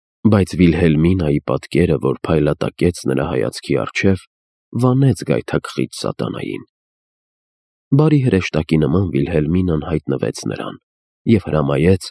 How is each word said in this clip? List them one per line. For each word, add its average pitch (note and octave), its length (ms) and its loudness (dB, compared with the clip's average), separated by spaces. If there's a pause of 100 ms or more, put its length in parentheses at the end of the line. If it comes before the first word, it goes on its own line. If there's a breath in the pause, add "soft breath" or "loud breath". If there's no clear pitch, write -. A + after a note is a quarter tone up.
(240)
Բայց G#2 280 4
Վիլհելմինայի E2 880 2
պատկերը, C#2+ 560 0
որ C2 240 -2
փայլատակեց D#2 840 -2
նրա C2 240 -2
հայացքի B1+ 520 -4
առջև, - 480 -2 (460)
վանեց B2+ 520 2
գայթակղիչ C2 680 -4
սատանային։ - 760 -8 (1200)
Բարի D3+ 280 4
հրեշտակի F#2 580 0
նման D#2 300 2
Վիլհելմինան D#2+ 720 0
հայտնվեց C2+ 600 -4
նրան - 340 -8 (500)
և A2+ 220 2
հրամայեց D2+ 640 2